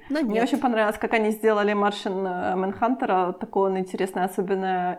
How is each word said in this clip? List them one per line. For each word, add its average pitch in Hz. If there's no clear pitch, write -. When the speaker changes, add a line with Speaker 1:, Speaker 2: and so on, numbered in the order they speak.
Speaker 1:
Но 294
Speaker 2:
мне 226
Speaker 1:
нет. 226
Speaker 2:
очень 269
понравилось, 220
как 226
они 220
сделали 214
Маршин, 202
э, 180
Мэнхантера, 196
такой 196
он 190
интересный, 185
особенно 185